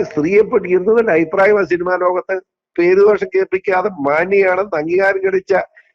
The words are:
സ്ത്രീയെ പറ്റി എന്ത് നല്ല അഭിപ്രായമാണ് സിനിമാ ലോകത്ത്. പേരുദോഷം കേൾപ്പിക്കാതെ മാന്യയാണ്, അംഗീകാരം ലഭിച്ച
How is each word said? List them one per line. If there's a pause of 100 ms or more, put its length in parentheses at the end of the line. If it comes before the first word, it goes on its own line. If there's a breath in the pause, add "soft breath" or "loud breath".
സ്ത്രീയെ
പറ്റി (100)
എന്ത്
നല്ല
അഭിപ്രായമാണ്
സിനിമാ (100)
ലോകത്ത്. (420)
പേരുദോഷം
കേൾപ്പിക്കാതെ (180)
മാന്യയാണ്, (160)
അംഗീകാരം
ലഭിച്ച (420 soft breath)